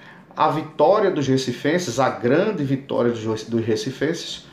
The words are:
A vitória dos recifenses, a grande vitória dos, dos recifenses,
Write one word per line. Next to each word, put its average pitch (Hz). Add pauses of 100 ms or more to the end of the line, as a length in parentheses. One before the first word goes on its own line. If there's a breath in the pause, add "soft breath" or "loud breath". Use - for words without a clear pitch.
(360 loud breath)
A 151
vitória 165
dos 147
recifenses, 131
a 127
grande 156
vitória 120
dos, 110
dos 113
recifenses, 135